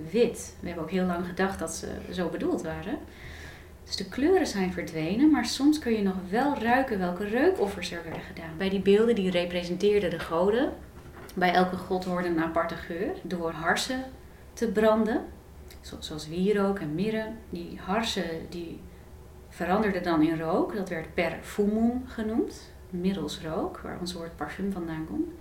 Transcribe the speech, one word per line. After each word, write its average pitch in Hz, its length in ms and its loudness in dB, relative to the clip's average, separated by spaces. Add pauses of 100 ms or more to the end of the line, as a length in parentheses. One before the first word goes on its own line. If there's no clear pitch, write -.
(120)
wit. - 480 2
We - 80 -8
hebben 170 180 -6
ook - 60 -8
heel 185 140 2
lang 180 200 0
gedacht 190 340 -2
dat 165 160 -4
ze - 120 -8 (240)
zo 180 180 -2
bedoeld 285 320 -2
waren. 160 360 -6 (840)
Dus - 120 -10
de 185 140 -6
kleuren 320 380 4
zijn 185 260 0
verdwenen, 175 580 2
maar 247 140 4
soms 294 340 4
kun 233 140 0
je 214 100 2
nog 190 120 2 (140)
wel 254 280 2
ruiken 233 420 2
welke 180 280 -2
reukoffers 208 640 2
er 170 120 -8
werden 160 180 -8
gedaan. 160 360 -10
Bij 190 120 2
die 196 120 0
beelden 214 340 8
die 185 160 2
representeerden 180 800 2
de 165 100 -2
goden, 202 540 2 (640)
bij 180 180 4
elke 185 240 4
god 180 280 -2
hoorde 180 220 0
een 165 160 2
aparte 165 320 0
geur, 180 360 -4 (100)
door 175 300 -4
harsen 190 520 0 (500)
te 220 180 0
branden, 220 540 4 (560)
zo-, - 180 -14
zoals 151 280 -10
wierook 196 520 2
en 151 160 -4
mirre. 220 300 0 (240)
Die 175 340 -8
harsen 190 460 -2 (200)
die 170 300 -10 (680)
veranderden 185 540 0
dan 170 180 4
in 160 180 4
rook, 196 360 0
dat 190 140 -4
werd 160 240 -6
perfumum 214 960 2
genoemd, 226 640 -4 (180)
middels 175 520 -2
rook, 185 380 -4
waar - 200 -10
ons 180 140 -6
woord 170 220 -10
parfum 190 360 -4
vandaan 160 360 -4
komt. - 200 -2 (140)